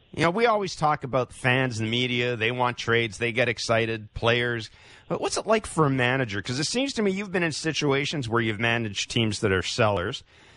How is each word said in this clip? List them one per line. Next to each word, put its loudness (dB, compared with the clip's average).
You 0
know, 4
we 2
always 0
talk 0
about -2
fans 2
and -2
the -2
media. 0
They 0
want 0
trades. 0
They -2
get 2
excited. -2
Players. 0
But -2
what's -2
it -6
like 2
for 2
a 4
manager? 0
'Cause -4
it -2
seems -2
to -2
me 2
you've -6
been 0
in 0
situations -2
where 2
you've 0
managed -2
teams 0
that 4
are 4
sellers, 0